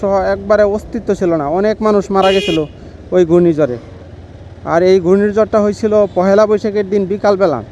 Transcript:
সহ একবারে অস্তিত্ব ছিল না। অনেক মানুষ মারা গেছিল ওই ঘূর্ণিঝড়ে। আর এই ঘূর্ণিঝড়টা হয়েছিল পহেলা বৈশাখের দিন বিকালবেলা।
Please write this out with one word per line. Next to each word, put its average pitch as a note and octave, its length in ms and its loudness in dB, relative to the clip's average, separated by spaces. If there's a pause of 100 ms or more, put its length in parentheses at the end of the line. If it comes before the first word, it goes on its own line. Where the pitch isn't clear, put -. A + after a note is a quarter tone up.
সহ G3 120 -2 (220)
একবারে G3+ 300 0 (100)
অস্তিত্ব - 400 -8
ছিল F3+ 160 -2 (100)
না। C#3+ 80 -4
অনেক G3+ 280 0 (100)
মানুষ G#3 240 2
মারা F#3+ 220 2
গেছিল F#3 260 0 (560)
ওই F#3 160 4
ঘূর্ণিঝড়ে। D#3 460 2 (960)
আর E3 100 2
এই F#3+ 180 4
ঘূর্ণিঝড়টা G3+ 640 0
হয়েছিল G#3 280 -2 (220)
পহেলা G3 320 2
বৈশাখের G#3 460 -2
দিন G#3 140 0
বিকালবেলা। F#3+ 520 0 (140)